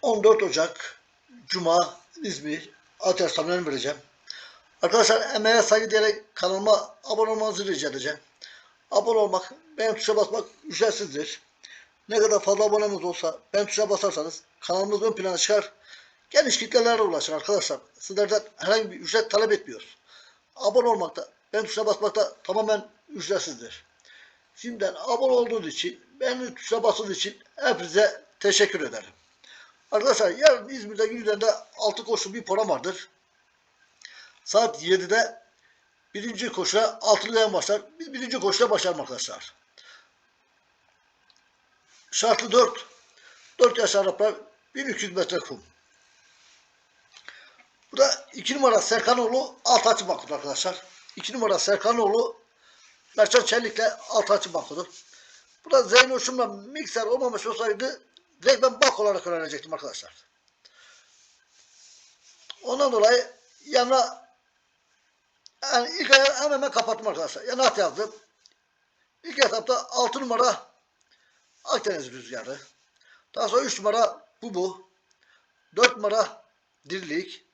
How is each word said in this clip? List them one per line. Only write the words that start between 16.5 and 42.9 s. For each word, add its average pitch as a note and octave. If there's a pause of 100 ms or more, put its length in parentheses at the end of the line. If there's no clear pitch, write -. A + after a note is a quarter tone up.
kitlelere A#3
ulaşır D#3+
arkadaşlar. D#3 (200)
Sizlerden G3+ (140)
herhangi G3+
bir F3+
ücret A3
talep G#3
etmiyoruz. - (600)
Abone A#3+
olmakta, F#3+ (240)
beğen G#3+
tuşuna G#3+
basmakta G#3
tamamen G#3 (200)
ücretsizdir. D#3 (720)
Şimdiden G#3
abone B3
olduğunuz A#3
için, - (140)
beğeni B3+
tuşuna A3+
basınız A3
için - (140)
hepinize G3 (160)
teşekkür G3
ederim. A2 (800)
Arkadaşlar, G#3+
yarın B3
İzmir'de A3
gündemde G#3+ (220)
altı G#3+
koşu G3+
bir A#3
program G3+
vardır. D#3+ (1400)
Saat A3
yedide F#3 (720)
birinci A3
koşuya G3+
altılı G#3+
yan G#3+
başlar. G#3 (160)
Biz D#4+
birinci B3+
koşuya G3+
başlayalım F3+
arkadaşlar. - (2500)
Şartlı A3
dört. - (720)